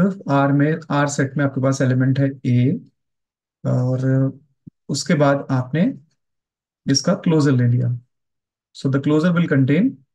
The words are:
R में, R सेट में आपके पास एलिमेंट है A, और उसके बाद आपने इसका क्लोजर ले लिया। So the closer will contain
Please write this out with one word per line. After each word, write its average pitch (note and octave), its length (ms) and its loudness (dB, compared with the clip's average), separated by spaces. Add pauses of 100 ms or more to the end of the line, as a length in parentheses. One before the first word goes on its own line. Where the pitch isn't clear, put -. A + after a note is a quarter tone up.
(280)
R C#3 240 2
में, D3 240 2
R D3 320 -2
सेट C#3 280 -4
में C#3+ 80 0
आपके C#3 160 -4
पास C3+ 200 0
एलिमेंट C3 400 0
है C#3 260 -2
A, B2+ 340 0 (840)
और C3 680 0 (560)
उसके D3 260 -2
बाद C#3 360 2
आपने D3+ 440 -2 (960)
इसका C#3+ 240 2
क्लोजर D3+ 380 2
ले B2 160 2
लिया। B2 320 0 (760)
So C#3 140 -2
the C#3 160 0
closer D#3 260 2
will E3 200 0
contain C#3+ 380 2 (240)